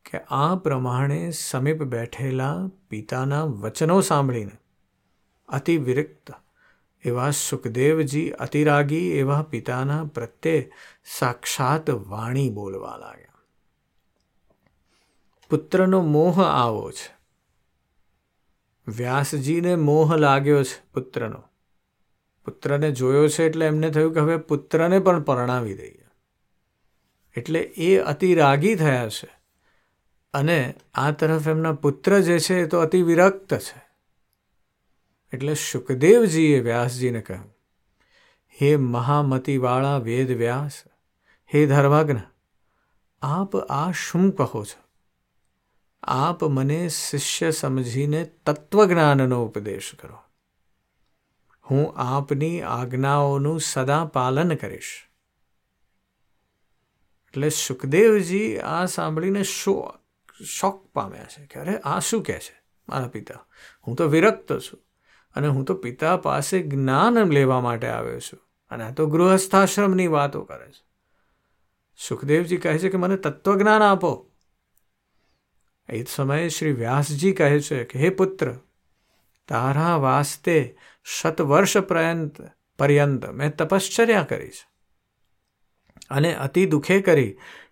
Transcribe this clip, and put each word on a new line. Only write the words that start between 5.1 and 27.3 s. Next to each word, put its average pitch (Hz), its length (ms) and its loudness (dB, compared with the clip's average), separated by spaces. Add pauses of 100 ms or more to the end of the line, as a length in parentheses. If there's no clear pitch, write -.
અતિ 165 280 -2
વિરક્ત 135 560 -4 (720)
એવા 123 260 -2
સુખદેવજી 143 1000 -2
અતિરાગી 147 800 0
એવા 143 320 0
પિતાના 135 600 -4
પ્રત્યે 147 680 -4 (320)
સાક્ષાત 135 880 -2
વાણી 117 600 -4
બોલવા 98 460 -10
લાગ્યા. - 380 -20 (2250)
પુત્રનો 185 520 2
મોહ 165 420 4
આવો 120 460 0
છે. - 260 -18 (1700)
વ્યાસજીને 139 840 -2
મોહ 156 420 4
લાગ્યો 143 460 4
છે - 200 -6 (120)
પુત્રનો. 120 480 -8 (1040)
પુત્રને 143 480 -4
જોયો 135 360 4
છે 156 160 0
એટલે 160 220 0
એમને 156 240 0
થયું 156 240 2
કે 160 60 2
હવે 160 160 2
પુત્રને 160 640 0
પણ 180 240 4
પરણાવી 123 520 -2
દઈએ. - 300 -18 (1300)